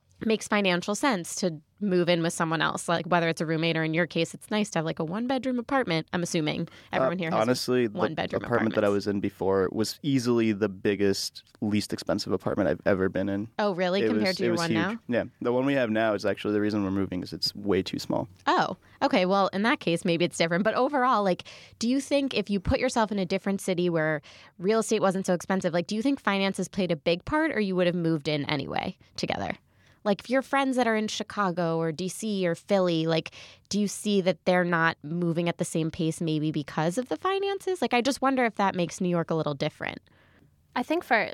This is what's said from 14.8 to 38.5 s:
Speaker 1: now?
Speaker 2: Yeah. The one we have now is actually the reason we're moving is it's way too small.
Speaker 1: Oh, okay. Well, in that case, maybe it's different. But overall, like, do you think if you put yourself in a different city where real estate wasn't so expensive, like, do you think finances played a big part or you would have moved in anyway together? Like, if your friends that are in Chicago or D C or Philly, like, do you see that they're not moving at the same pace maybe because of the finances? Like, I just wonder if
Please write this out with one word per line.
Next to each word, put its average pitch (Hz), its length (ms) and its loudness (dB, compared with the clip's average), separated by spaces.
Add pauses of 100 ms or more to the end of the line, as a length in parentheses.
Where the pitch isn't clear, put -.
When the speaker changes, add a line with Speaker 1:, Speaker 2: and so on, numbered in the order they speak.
Speaker 1:
now? 226 200 -2 (100)
Speaker 2:
Yeah. 117 140 2 (180)
The 123 100 0
one 127 140 2
we 143 80 2
have 127 160 2
now 110 240 2
is 98 120 -2
actually 101 280 0
the 104 80 2
reason 104 240 0
we're 95 60 0
moving 92 300 -2
is 92 120 -10
it's - 200 -4
way 98 300 2
too - 160 -6
small. - 300 -4 (180)
Speaker 1:
Oh, 330 300 2 (240)
okay. 240 240 2
Well, 190 260 2
in 196 120 -4
that 269 180 0
case, 170 240 0
maybe 170 180 2
it's 170 140 -2
different. 170 260 2
But 220 120 2
overall, 254 500 2
like, 180 180 0 (360)
do 226 100 -2
you 269 100 2
think 277 340 0
if 208 160 -2
you 196 120 0
put - 180 0
yourself 233 320 0
in 208 80 -2
a 185 60 0
different 196 340 -2
city 180 300 0
where 156 320 0 (360)
real 214 220 2
estate 214 220 0
wasn't 185 240 2
so 185 80 2
expensive, 180 400 -2
like, 175 140 0
do 208 100 -4
you 226 40 -2
think 269 200 0
finances 196 480 0
played 180 220 0
a 170 40 0
big 165 300 0
part 311 260 0
or 220 80 -2
you 190 160 0
would 180 120 4
have 175 80 2
moved 165 340 0
in 147 160 0
anyway - 500 -4 (220)
together? - 400 -4 (480)
Like, 202 140 2
if - 100 -10
your 262 120 2
friends 269 340 0
that 247 100 4
are 220 120 2
in 214 100 0
Chicago 175 720 -2
or 165 160 0
D 180 160 -4
C 202 360 -2
or 165 100 2
Philly, 175 520 2
like, 160 240 0 (380)
do 196 100 0
you 208 80 2
see 202 320 0
that 175 240 0
they're 180 220 4
not 165 360 2
moving 170 460 0
at 170 120 -2
the 180 40 0
same 160 280 -2
pace 160 280 -2
maybe 156 320 0
because 156 460 -2
of 254 100 -2
the 311 80 -6
finances? 392 640 -2
Like, 240 120 -2
I 240 80 4
just 262 200 -2
wonder 262 220 2
if 226 120 0